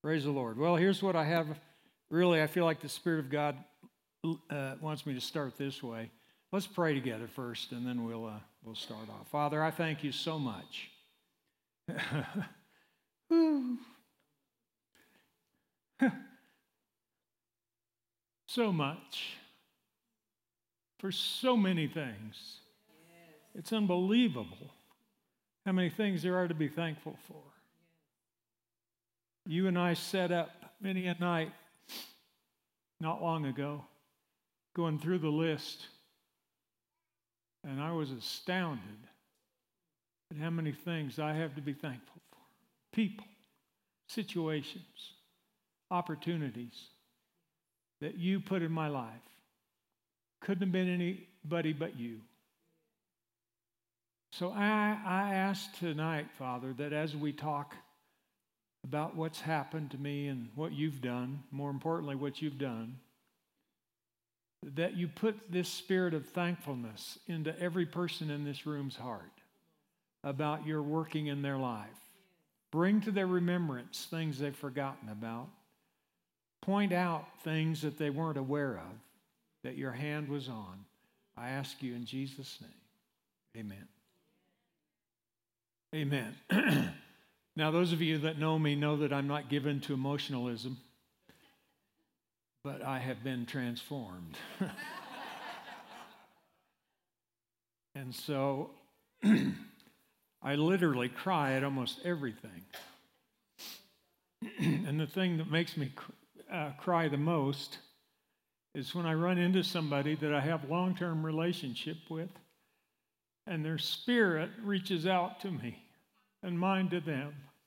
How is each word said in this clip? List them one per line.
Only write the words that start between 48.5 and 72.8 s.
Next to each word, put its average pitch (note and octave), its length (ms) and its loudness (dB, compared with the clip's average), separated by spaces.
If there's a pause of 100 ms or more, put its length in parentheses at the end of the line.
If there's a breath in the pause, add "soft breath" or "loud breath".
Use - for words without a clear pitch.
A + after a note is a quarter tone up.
in E3 100 -2
my D#3+ 160 0
life. B2+ 220 -4 (1300)
Couldn't G3 220 0
have F#3 100 2
been F#3 160 4
anybody E3+ 840 -2
but C#3 260 -4
you. A#2 220 -8 (2000)
So F3+ 180 -2
I, G#3+ 540 2
I G3 300 2
ask F#3+ 440 -2
tonight, D#3 480 -2 (120)
Father, B2+ 400 -6
that D3 140 -4
as D3+ 220 0
we D3 180 -2
talk D3 420 -4 (1120)
about D3 300 -4
what's D#3+ 260 -4
happened D#3 500 -2
to C#3+ 80 -10
me C#3+ 300 -4
and B2 260 -6
what D#3 180 -6
you've C#3+ 300 -2
done, B2 480 -4
more C#3 180 -4
importantly, C#3+ 480 -2
what C#3+ 240 -4
you've C#3+ 180 -4
done, B2 380 -6 (1800)
that E3+ 220 0
you F3 100 0
put G#3+ 300 0 (140)
this F3 180 0
spirit F3+ 460 2
of D3+ 120 -2
thankfulness C#3 1000 -4
into D#3+ 340 -2
every F3 240 2
person E3 460 -2
in D3 140 -2
this C#3+ 220 -6
room's C#3+ 300 -4
heart B2 260 -6 (1000)
about D3 420 0
your D#3 160 2
working D#3 440 0
in C#3+ 160 0
their C#3 160 0
life. A2+ 300 -2 (800)
Bring F#3+ 320 6